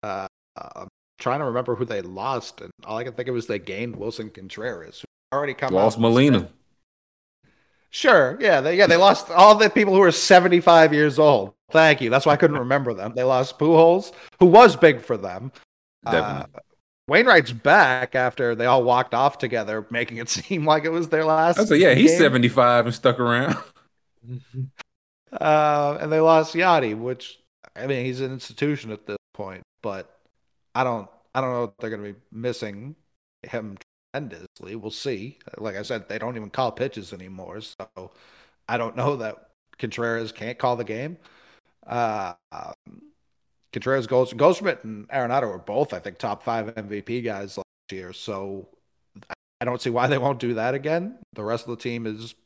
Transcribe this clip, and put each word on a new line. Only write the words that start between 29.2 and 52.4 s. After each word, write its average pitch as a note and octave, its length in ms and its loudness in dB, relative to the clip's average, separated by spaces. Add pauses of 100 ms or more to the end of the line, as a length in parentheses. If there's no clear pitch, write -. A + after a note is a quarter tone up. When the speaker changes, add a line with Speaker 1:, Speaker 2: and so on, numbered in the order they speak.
Speaker 1:
point, F#2+ 300 -16 (180)
but G2 380 -14 (560)
I B2 80 -4
don't, A#2 240 -6 (260)
I C3 60 -4
don't C3 140 -6
know A#2+ 100 -6
if G#2+ 160 -10
they're A2+ 100 -10
gonna G#2 220 -12
be G2+ 80 -20 (140)
missing A2+ 600 -12 (480)
him A2 340 -14 (360)
tremendously. G#2+ 640 -16
We'll G#2+ 160 -14
see. A#2+ 480 -12 (180)
Like G#2+ 200 -12
I G#2 60 -12
said, G#2+ 260 -10
they G#2+ 100 -10
don't A#2+ 160 -10
even G#2+ 140 -14
call B2 240 -4
pitches A2+ 400 -10
anymore, F#2 480 -18
so - 500 -20 (560)
I A#2+ 100 -6
don't A2+ 200 -8
know C#3 180 -4
that A2 360 -14 (280)
Contreras A#2 540 -8
can't A#2 260 -14
call B2 160 -4
the A#2 80 -10
game. A#2+ 320 -12 (720)
Uh, A2 460 -6 (180)
um, - 220 -16 (1000)
Contreras, B2+ 360 -4
Gold-, B2+ 280 -2
Goldschmidt, E3+ 480 0
and G#2+ 240 -16
Arenado B2+ 420 -4
were F#2 100 -12
both, A#2 340 -4
I F2+ 60 -10
think, F#2 180 -14
top G#2 260 -10
five A2+ 340 -8
M G2+ 120 -14
V G#2 120 -10
P A#2+ 200 -10
guys G2+ 360 -12
last F#2+ 80 -14 (240)
year, F#2 220 -16
so G2 560 -14 (960)
I B2 40 -6
don't B2 160 -6
see C3 80 -6
why A#2+ 180 -2
they C#3 100 0
won't C3 220 -4
do A#2+ 160 -6
that A#2 180 -4
again. D#3+ 460 -8 (160)
The A2 80 -14
rest A2+ 260 -8
of A#2+ 80 -12
the - 40 -20
team A#2 240 -10
is A2 300 -14 (100)